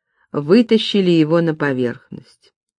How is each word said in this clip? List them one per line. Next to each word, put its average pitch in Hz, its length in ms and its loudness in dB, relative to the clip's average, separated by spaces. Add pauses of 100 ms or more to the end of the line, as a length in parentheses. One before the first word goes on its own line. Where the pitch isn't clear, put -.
(320)
вытащили 202 800 0
его 165 300 2
на 165 140 -2
поверхность. 131 1000 -8 (240)